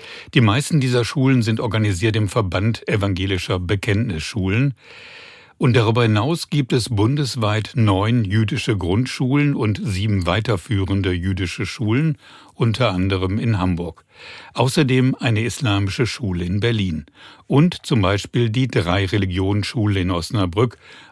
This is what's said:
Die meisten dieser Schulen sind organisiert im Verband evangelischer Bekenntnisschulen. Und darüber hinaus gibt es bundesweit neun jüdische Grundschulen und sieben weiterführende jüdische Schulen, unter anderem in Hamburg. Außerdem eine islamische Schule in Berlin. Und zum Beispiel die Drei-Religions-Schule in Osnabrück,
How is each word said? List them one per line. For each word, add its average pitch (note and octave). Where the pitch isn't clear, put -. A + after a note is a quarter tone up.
Die B2
meisten B2+
dieser B2
Schulen C3
sind A2
organisiert G#2+
im G#2+
Verband G#2
evangelischer F#2+
Bekenntnisschulen. G2
Und B2
darüber A#2
hinaus A2
gibt C#3+
es A#2
bundesweit A2
neun A2
jüdische A2
Grundschulen B2+
und A#2
sieben G2
weiterführende G2
jüdische F#2
Schulen, C3+
unter A#2
anderem F#2+
in A2+
Hamburg. F2
Außerdem C3
eine A2+
islamische G#2
Schule F2+
in G2
Berlin. G2
Und D#3+
zum C#3+
Beispiel G#2
die B2+
Drei-Religions-Schule G2
in F2+
Osnabrück, F#2+